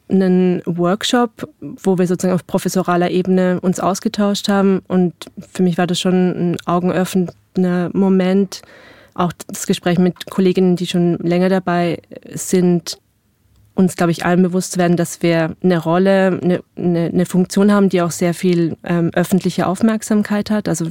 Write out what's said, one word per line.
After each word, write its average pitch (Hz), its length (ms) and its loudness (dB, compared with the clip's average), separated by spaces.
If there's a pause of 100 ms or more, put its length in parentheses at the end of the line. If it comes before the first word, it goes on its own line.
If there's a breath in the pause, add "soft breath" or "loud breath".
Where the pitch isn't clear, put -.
einen 185 580 2
Workshop, 190 800 -2 (120)
wo 185 360 -2
wir 180 100 2
sozusagen 180 280 0
auf 175 120 -4
professoraler 180 640 0
Ebene 185 500 2
uns 180 200 -2
ausgetauscht 202 680 -2
haben. 196 400 2
Und 180 260 0 (240)
für - 240 -6
mich 175 160 2
war 180 80 0
das 170 140 -2
schon 185 140 0
ein 175 420 0 (100)
augenöffnender 180 1300 -2
Moment, 190 680 0 (520 loud breath)
auch 180 180 -2 (140)
das - 200 -12
Gespräch 175 320 0
mit 180 320 0
Kolleginnen, 185 460 2
die 175 100 -4
schon 175 320 0
länger 175 300 0
dabei 175 540 -2 (300)
sind, 175 640 0 (760)
uns, 185 200 2
glaub 175 160 0
ich, 165 140 -4
allen 175 180 2
bewusst 185 300 -2
zu 185 80 -4
werden, 175 160 2
dass 170 260 -4
wir 165 400 0
eine 180 160 2
Rolle, 190 640 2
eine, 180 180 0 (160)
eine, 170 300 0
eine 175 200 0
Funktion 196 460 2
haben, 202 160 4
die 180 140 2
auch 170 80 -2
sehr 175 240 0
viel, 170 480 0
ähm, 170 320 -2
öffentliche 175 540 0
Aufmerksamkeit 214 800 -2
hat. 214 180 -2
Also 165 220 -2